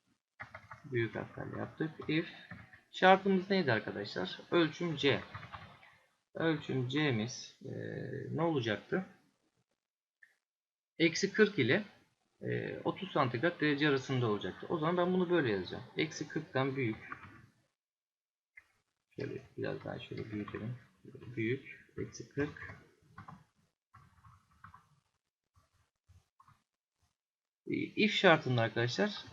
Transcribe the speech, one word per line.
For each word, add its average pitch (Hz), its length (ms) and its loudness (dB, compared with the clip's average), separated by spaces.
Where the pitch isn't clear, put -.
Büyük 117 300 -2
harflerle - 440 -8
yaptık. 156 320 -4
If. 160 200 0
Şartımız 190 580 6
neydi 185 220 4
arkadaşlar? 107 680 -2
Ölçüm 170 440 2
C. 127 260 4
Ölçüm 147 560 0
C'miz, 127 680 0
e, - 60 -10
ne 147 60 0
olacaktı? 156 640 0
Eksi 165 340 2
kırk 202 260 4
ile, 139 240 4
e, 120 420 -4
otuz - 280 -4
santigrat 139 500 2
derece 151 280 4
arasında 131 380 2
olacaktı. 98 420 -2
O 170 80 0
zaman 160 200 0
ben 180 160 2
bunu 185 160 2
böyle 156 220 4
yazacağım. 95 320 -4
Eksi 156 300 -2
kırktan 135 480 -2
büyük. 120 220 -2
Şöyle 50 220 -6
biraz - 280 -6
daha - 140 -8
şöyle 107 320 -10
büyütelim. 107 460 -8
Büyük. 117 500 -4
Eksi - 320 -10
kırk. - 460 -6
E, - 80 -2
if - 380 0
şartında 156 480 6
arkadaşlar, 123 720 0